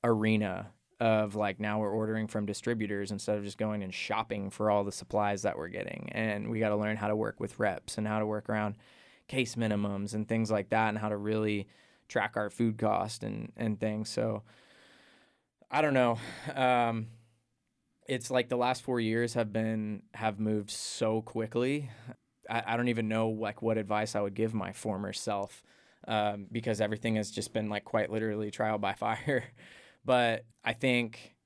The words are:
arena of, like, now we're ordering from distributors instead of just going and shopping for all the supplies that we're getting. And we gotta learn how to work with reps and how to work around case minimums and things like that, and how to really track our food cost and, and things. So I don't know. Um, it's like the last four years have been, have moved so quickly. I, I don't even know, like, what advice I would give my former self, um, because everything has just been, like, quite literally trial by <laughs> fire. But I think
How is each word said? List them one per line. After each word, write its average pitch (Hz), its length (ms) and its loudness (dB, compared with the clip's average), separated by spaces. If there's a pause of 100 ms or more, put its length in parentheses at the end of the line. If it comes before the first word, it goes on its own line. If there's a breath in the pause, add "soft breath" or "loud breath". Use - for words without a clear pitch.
arena 107 680 2 (280)
of, 107 340 4
like, 104 260 0
now 107 200 0
we're 101 120 0
ordering 110 340 0
from 104 200 -2
distributors 104 680 -2
instead 104 240 -2
of 104 80 -4
just 101 140 -8
going 107 240 -2
and 92 100 -6
shopping 104 560 -4
for 107 220 0
all 101 140 4
the 101 80 -4
supplies 101 500 -2
that 101 140 0
we're 80 120 -6
getting. - 440 -8
And 107 380 -2
we 113 100 -2
gotta 107 160 2
learn 107 200 0
how 104 120 -2
to 107 80 2
work 110 240 -2
with - 180 -6
reps - 400 -2
and 107 100 0
how 107 100 0
to 107 80 0
work 107 220 -4
around 107 280 0 (520 loud breath)
case 127 260 -2
minimums 104 580 0
and 107 140 -2
things 113 240 2
like 101 200 0
that, 110 180 4
and 107 100 -2
how 107 100 -2
to 107 80 0
really 107 520 0 (400 soft breath)
track 110 280 0
our 107 140 0
food 113 260 0
cost 110 460 0
and, 110 340 -6
and 110 220 -2
things. 107 300 -2
So 110 340 -2 (1300 soft breath)
I 151 120 4
don't 147 120 4
know. 120 240 6 (340 loud breath)
Um, 120 580 2 (1000 loud breath)
it's 127 200 -4
like 123 200 2
the 127 80 0
last 123 260 2
four 127 160 0
years 117 360 2
have 110 180 0
been, 110 500 -2 (120)
have 110 260 -2
moved 107 300 0
so 110 520 -2
quickly. 120 680 -2 (600 loud breath)
I, 113 240 0
I - 20 2
don't 123 120 4
even 113 180 2
know, 110 220 2
like, 107 340 -2
what 110 160 2
advice 107 380 0
I 107 40 2
would 101 140 -2
give 110 180 2
my 101 200 -2
former 101 400 -4
self, 101 500 -4 (460 soft breath)
um, 104 420 0
because 113 300 0
everything 110 340 0
has 107 160 0
just - 220 -6
been, 107 160 -2
like, 104 160 -4
quite 107 260 0
literally 107 400 -2
trial 110 280 0
by 101 160 0
<laughs> 113 120 -4
fire. 117 380 0 (600 loud breath)
But 120 400 4 (200)
I 117 80 0
think 120 720 0